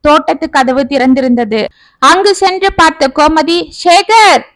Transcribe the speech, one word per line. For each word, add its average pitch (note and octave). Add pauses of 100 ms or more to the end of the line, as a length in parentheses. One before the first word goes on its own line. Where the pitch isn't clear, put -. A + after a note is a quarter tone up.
தோட்டத்து D#4
கதவு C4
திறந்திருந்தது. B3 (320)
அங்கு F4+
சென்று F#4+
பார்த்த D#4+
கோமதி, D#4 (120)
"சேகர்!" G4 (140)